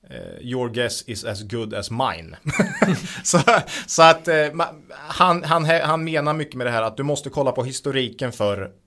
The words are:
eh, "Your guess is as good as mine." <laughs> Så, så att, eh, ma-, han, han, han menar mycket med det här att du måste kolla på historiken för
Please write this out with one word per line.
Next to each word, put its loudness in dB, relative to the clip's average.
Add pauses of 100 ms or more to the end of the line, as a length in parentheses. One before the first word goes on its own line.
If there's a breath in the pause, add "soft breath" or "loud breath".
eh, -14
"Your -4
guess -4
is -8
as -8
good -6
as -6
mine." -2 (400)
<laughs> -2
Så, 4 (480 loud breath)
så 6
att, 8
eh, 2
ma-, 0 (100)
han, 0
han, 2
han 2
menar 0
mycket -6
med -2
det -2
här 0
att -4
du -4
måste -2
kolla 0
på -2
historiken -4
för -2 (160)